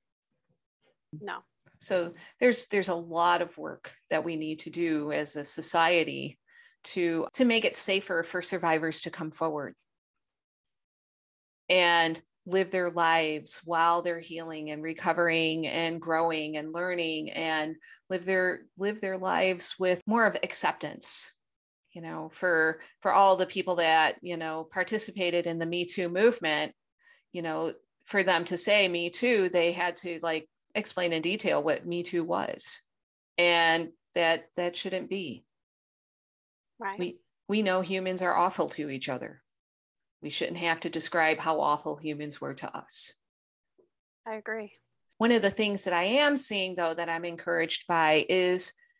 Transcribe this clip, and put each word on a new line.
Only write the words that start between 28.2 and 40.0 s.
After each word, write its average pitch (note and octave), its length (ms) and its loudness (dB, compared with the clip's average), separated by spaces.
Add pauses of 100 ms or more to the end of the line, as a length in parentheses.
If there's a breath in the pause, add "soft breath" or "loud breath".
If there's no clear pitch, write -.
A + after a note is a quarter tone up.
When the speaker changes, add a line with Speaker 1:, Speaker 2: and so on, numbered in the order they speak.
Speaker 2:
them E3+ 240 4
to F3+ 120 0
say G#3 280 4
Me F3 220 -2
Too, G#3 400 2
they E3+ 240 2
had F3 240 -2
to, E3+ 260 -8
like, D#3+ 240 -4 (280)
explain F3+ 380 -2
in D#3+ 80 0
detail E3 400 0
what D3 240 -2
Me F3 200 -4
Too E3+ 200 -2
was, - 560 -2 (560)
and E3+ 520 4 (260)
that, E3 400 2
that F3 220 -2
shouldn't F#3 340 -6
be. F3+ 340 -8 (1300)
Speaker 1:
Right. G3 200 -6
Speaker 2:
We, F3+ 200 -6 (300)
we G#3 140 2
know F#3 180 4
humans F#3 420 -2
are F3 140 2
awful F3 340 2
to D3 180 -6
each C3+ 200 -6
other. B2 340 -8 (800)